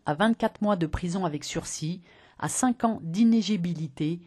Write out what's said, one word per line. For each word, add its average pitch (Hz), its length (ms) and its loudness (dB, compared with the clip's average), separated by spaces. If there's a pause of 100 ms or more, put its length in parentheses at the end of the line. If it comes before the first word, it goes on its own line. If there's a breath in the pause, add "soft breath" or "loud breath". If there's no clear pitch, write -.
à 151 80 2
vingt-quatre 220 480 2
mois 208 140 2
de 170 100 0
prison 180 400 -2
avec 147 180 -4
sursis, 170 600 -6 (340 soft breath)
à - 100 -4
cinq 247 360 0
ans 226 180 0
d'inéligibilité, 175 1300 0